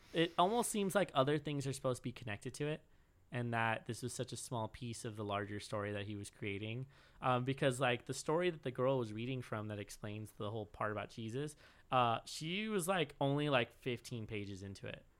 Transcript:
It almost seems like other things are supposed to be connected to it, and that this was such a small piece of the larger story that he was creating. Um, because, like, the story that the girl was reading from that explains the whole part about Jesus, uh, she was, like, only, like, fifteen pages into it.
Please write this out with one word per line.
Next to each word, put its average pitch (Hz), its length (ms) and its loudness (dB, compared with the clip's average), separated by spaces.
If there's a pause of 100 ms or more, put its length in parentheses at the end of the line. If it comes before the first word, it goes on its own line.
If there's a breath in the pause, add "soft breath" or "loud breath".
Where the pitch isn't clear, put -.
(120 soft breath)
It 170 240 2
almost 208 360 4
seems 196 240 2
like 190 180 4
other 143 240 6
things 143 300 -2
are 135 40 0
supposed 131 260 0
to - 40 -16
be 127 100 -4
connected 113 420 -6
to 147 120 -2
it, 151 140 -2 (500)
and 120 220 0
that 113 340 2
this - 160 -4
was 123 100 -4
such - 200 -4
a 120 40 -6
small 113 300 -2
piece 117 380 -8
of 113 100 -6
the 107 100 -4
larger 101 360 0
story 104 320 -2
that 104 140 -2
he 107 100 -4
was 101 140 -8
creating. 110 560 -4 (360 soft breath)
Um, 127 220 2
because, 131 340 2
like, 123 280 2
the 131 80 -4
story 175 360 2
that 156 140 -4
the 131 80 -2
girl 131 260 4
was 110 140 -2
reading 123 280 -2
from 107 280 -4
that 104 100 -4
explains 104 580 -8
the 104 140 -4
whole 107 160 -4
part 107 260 -2
about 104 180 -4
Jesus, 120 440 -6 (380 soft breath)
uh, 120 320 6
she 185 440 -4
was, 196 200 2
like, 180 320 2
only, 143 280 4
like, 123 220 4 (100)
fifteen 117 460 -4
pages 101 360 -6
into 101 240 -10
it. - 160 -8 (160)